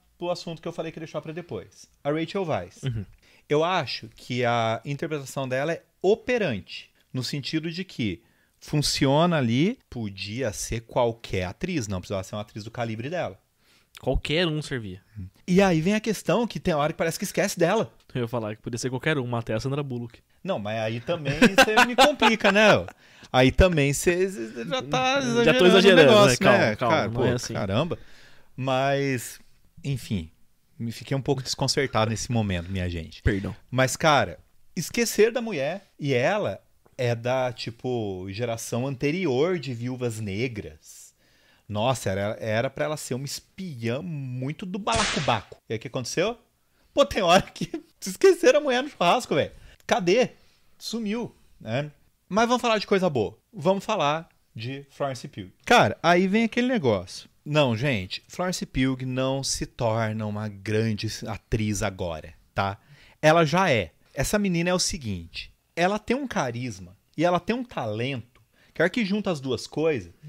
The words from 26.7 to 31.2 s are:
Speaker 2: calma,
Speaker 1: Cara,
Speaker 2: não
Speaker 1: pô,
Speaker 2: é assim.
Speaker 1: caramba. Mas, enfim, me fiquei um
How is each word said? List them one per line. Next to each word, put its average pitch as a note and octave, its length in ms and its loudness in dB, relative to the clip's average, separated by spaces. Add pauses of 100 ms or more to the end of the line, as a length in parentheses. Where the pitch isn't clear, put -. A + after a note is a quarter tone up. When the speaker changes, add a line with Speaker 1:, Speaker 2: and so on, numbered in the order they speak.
Speaker 2:
calma, C3 200 2
Speaker 1:
Cara, A2 120 0
Speaker 2:
não A2+ 60 -6
Speaker 1:
pô, B2+ 120 0
Speaker 2:
é B2 60 2
assim. A#2+ 220 -4
Speaker 1:
caramba. A2+ 440 -2 (580)
Mas, C3+ 840 -2 (440)
enfim, G#2+ 460 -6 (480)
me A2+ 140 -8
fiquei - 240 -6
um C3 60 -2